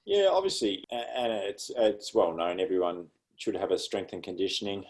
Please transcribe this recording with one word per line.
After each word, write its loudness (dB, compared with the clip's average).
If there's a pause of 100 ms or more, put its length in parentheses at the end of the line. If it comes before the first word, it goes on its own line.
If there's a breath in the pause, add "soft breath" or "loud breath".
Yeah, 4
obviously, 0
a-, -4
and 0
it's, -4
it's 2
well 4
known, -2
everyone 0 (300)
should -4
have 0
a 4
strength -4
and -8
conditioning, -4